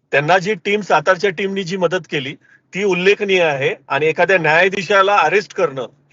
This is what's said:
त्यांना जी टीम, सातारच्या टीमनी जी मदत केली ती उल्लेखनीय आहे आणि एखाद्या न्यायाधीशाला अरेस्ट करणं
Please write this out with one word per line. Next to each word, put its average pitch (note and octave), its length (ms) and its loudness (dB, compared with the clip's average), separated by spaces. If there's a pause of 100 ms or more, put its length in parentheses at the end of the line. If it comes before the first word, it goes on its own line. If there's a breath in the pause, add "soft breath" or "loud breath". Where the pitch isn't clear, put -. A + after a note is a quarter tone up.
(120)
त्यांना D3 260 2
जी G3 160 -2
टीम, G3+ 280 -4
सातारच्या F#3 480 0
टीमनी G3 340 -6
जी F#3 140 -8
मदत F3 320 -2
केली C#3 260 -6 (380 soft breath)
ती F#3 100 -4
उल्लेखनीय F#3+ 600 0
आहे D3 320 -2 (120)
आणि C#3 180 -2
एखाद्या F3 320 2
न्यायाधीशाला F#3+ 800 2
अरेस्ट F3 360 0
करणं C3+ 340 -4 (260)